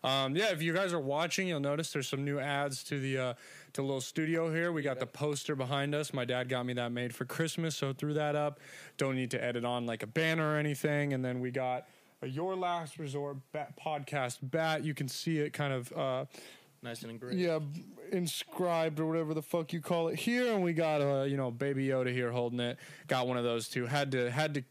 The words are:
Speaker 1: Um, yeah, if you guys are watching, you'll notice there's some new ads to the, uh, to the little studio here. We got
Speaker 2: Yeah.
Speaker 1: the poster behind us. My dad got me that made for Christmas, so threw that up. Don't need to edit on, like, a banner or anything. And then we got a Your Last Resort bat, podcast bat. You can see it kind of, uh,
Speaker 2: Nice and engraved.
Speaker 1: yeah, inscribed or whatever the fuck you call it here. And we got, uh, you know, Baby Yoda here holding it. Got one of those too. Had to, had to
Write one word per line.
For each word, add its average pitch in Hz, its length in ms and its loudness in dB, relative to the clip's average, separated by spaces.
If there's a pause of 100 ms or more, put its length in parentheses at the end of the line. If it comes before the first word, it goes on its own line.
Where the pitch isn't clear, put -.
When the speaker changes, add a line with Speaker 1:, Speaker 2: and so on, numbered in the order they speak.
Speaker 1:
Um, 135 340 2
yeah, 208 140 4
if 156 100 -2
you 165 120 2
guys 185 200 2
are 170 60 0
watching, 160 500 0
you'll 156 100 0
notice 143 320 0
there's 135 160 -2
some 139 160 -2
new 143 160 0
ads 143 460 -2
to 143 140 -2
the, 135 180 0
uh, 127 160 0 (400)
to 143 80 -2
the - 0 -
little 135 180 0
studio 160 540 0
here. 170 180 2
We 151 120 -2
got 135 140 0
Speaker 2:
Yeah. - 40 -6
Speaker 1:
the 120 60 -4
poster 147 480 -2
behind 139 400 0
us. 147 180 -2
My 131 100 0
dad 123 240 0
got 127 180 0
me 127 80 -2
that 120 200 -2
made 120 200 -2
for 131 120 -4
Christmas, 160 500 -2
so 135 160 -2
threw 147 220 -2
that 147 220 2
up. 147 260 0 (340)
Don't 135 200 2
need 127 160 0
to 120 120 -2
edit 120 220 0
on, 120 200 0
like, 113 180 -2
a 107 40 -6
banner 160 460 2
or 151 40 2
anything. 147 560 2
And 127 120 0
then 127 160 0
we 127 100 -2
got 127 360 -2 (340)
a 131 60 -4
Your 170 280 -2
Last 175 440 -2
Resort 143 380 -4 (140)
bat, 147 260 -6
podcast 143 680 -2
bat. 156 420 2
You 156 80 0
can 131 160 -2
see 160 300 0
it 147 120 0
kind 143 220 0
of, 123 180 -4
uh, 135 340 0 (580)
Speaker 2:
Nice 117 180 -8
and 117 100 -10
engraved. 123 280 -4
Speaker 1:
yeah, 170 200 2 (520)
inscribed 165 880 0
or 160 80 2
whatever 160 260 2
the 156 80 0
fuck 165 320 -2
you 165 80 -2
call 165 280 2
it - 100 -2
here. 240 340 4
And 190 100 4
we 175 100 4
got, 156 280 4
uh, 139 220 4
you 139 140 2
know, 131 120 2
Baby 135 380 0
Yoda 127 260 4
here 123 180 2
holding 120 280 0
it. 120 180 0 (300)
Got 127 200 2
one 127 80 2
of 120 80 2
those 117 240 2
too. 123 200 -2
Had 139 240 2
to, 123 180 2
had 151 240 0
to 131 160 -2